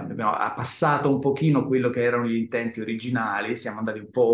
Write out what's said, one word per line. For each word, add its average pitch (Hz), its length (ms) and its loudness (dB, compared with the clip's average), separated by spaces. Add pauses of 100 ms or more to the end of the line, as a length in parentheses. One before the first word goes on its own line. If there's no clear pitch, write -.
abbiamo, 104 320 -2
ha 107 220 -2
passato 143 580 2
un 131 80 2
pochino 139 460 2
quello 127 240 2
che 123 120 -2
erano 120 240 2
gli 117 100 0
intenti 113 440 -4
originali, 113 760 -4
siamo 110 220 -8
andati 110 200 -4
un 107 120 -14
po' 123 240 2